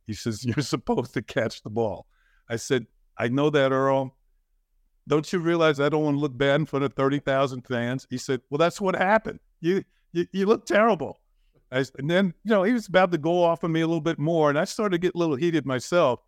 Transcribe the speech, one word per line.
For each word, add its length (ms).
He 60
says, 320
<laughs> 0
"You're 180
supposed 500
to 80
catch 400
the 80
ball." 380
I 60
said, 320
"I 100
know 240
that, 200
Earl. 460
Don't 260
you 60
realize 400
I 100
don't 140
wanna 140
look 200
bad 240
in 40
front 200
of 80
thirty 260
thousand 480
fans?" 420
He 80
said, 320
"Well, 80
that's 240
what 140
happened. 440
You, 220
you, 180
you 140
look 200
terrible." 540
I 80
s-, 180
and 120
then, 240
you 80
know, 120
he 100
was 140
about 240
to 60
go 260
off 200
on 80
me 100
a 60
little 140
bit 180
more, 300
and 100
I 60
started 280
to 60
get 160
a 20
little 180
heated 300
myself. 640